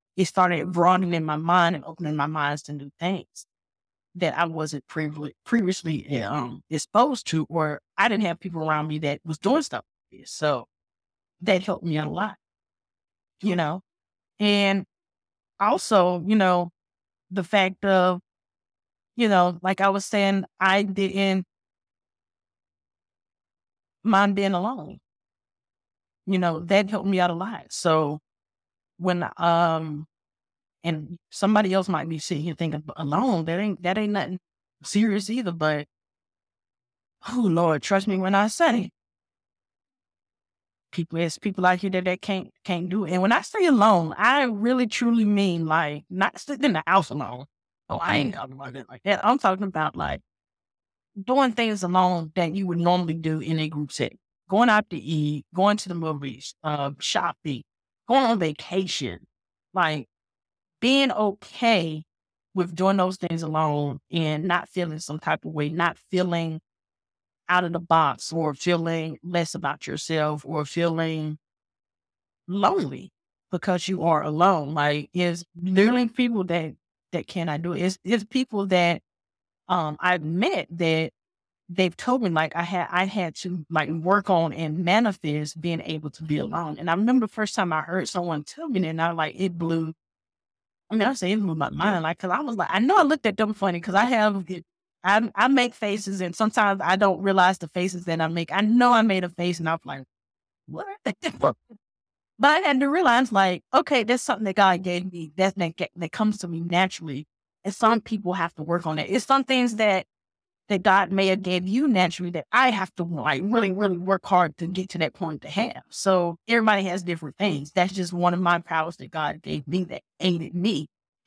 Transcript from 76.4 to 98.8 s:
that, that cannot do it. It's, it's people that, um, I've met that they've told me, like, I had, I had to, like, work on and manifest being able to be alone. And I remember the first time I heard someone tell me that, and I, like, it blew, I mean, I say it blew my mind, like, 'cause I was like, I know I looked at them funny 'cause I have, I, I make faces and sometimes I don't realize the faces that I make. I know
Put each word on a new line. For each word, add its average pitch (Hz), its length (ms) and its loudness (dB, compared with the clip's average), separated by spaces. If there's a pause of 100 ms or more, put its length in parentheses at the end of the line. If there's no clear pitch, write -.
that, 165 280 -4 (400)
that - 160 -6
cannot 165 340 -4
do 170 120 -4
it. - 80 -4
It's, 185 200 -2
it's 208 220 0
people 220 420 -4
that, 175 360 2 (640)
um, 160 320 -2
I've 180 240 2
met 190 460 0
that 160 420 0 (560)
they've 180 280 0
told 247 260 0
me, 185 80 0
like, 160 260 0
I 170 60 -2
had, 175 280 -4
I 180 140 2
had 190 320 -4
to, 175 340 -8
like, 156 180 0
work 180 420 2
on 165 220 2
and 156 260 -4
manifest 170 800 0
being 165 220 -4
able 151 280 -8
to 160 140 -16
be 151 140 -2
alone. 151 420 -6
And 165 100 -2
I 170 40 4
remember 226 340 4
the - 40 -12
first 214 220 -4
time 180 180 0
I 156 100 0
heard 180 260 -4
someone 170 340 -4
tell 320 260 -12
me 214 120 0
that, 165 80 0
and 160 120 -4
I, 170 120 0
like, 160 260 -4
it 180 180 -2
blew, 165 360 -2 (960)
I 208 40 -4
mean, 220 140 2
I 269 60 -2
say 185 180 -2
it 220 80 0
blew 180 140 0
my 156 160 -2
mind, 170 320 0
like, 165 160 -4
'cause 185 120 -6
I 220 100 0
was 254 160 -6
like, 180 140 -2
I 185 80 2
know 302 200 4
I 349 40 8
looked 294 220 2
at 202 140 0
them 214 160 2
funny 175 260 -2
'cause 180 140 -4
I 208 100 6
have, 214 400 2 (580)
I, 208 320 4
I 220 140 4
make 247 260 4
faces 202 460 -4
and 175 160 -4
sometimes 208 480 2
I 185 120 4
don't 190 260 4
realize 190 360 6
the 160 100 -10
faces 180 360 -4
that 165 160 -2
I 160 80 2
make. 170 240 -4
I 190 80 0
know 240 320 6